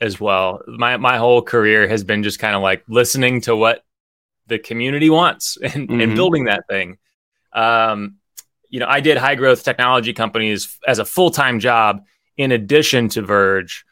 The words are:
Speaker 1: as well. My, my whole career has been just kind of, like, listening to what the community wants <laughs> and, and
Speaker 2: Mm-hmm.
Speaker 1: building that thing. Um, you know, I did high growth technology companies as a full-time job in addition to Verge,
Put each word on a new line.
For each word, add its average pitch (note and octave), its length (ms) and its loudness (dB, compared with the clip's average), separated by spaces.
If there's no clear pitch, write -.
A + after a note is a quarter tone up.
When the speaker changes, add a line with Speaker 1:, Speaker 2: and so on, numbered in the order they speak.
Speaker 1:
as G2+ 180 -4
well. F#2+ 480 -2
My, A#2+ 300 -2
my B2 220 0
whole A#2+ 240 4
career G#2+ 440 2
has G#2+ 160 -2
been G#2 220 -2
just G#2 160 -6
kind G#2 160 0
of, G2 60 -2
like, F#2+ 260 0
listening B2 540 0
to A#2 120 0
what A2+ 300 0
the A2+ 100 -4
community C3 500 -2
wants D#3+ 480 0
<laughs> - 60 -14
and, C#3 260 -8
and - 0 -
Speaker 2:
Mm-hmm. A#2 280 0
Speaker 1:
building E3 300 0
that G2+ 220 0
thing. F#2+ 300 -6
Um, A2+ 640 0
you B2 100 -10
know, A#2+ 80 -4
I C#3 120 0
did D3 180 2
high C3+ 180 0
growth B2+ 260 2
technology B2 520 0
companies A2 720 -4
as B2 140 2
a G#2+ 60 -2
full-time C#3 560 0
job A2 420 2
in C3+ 160 -2
addition A#2+ 580 2
to A2+ 100 -6
Verge, F#2+ 720 0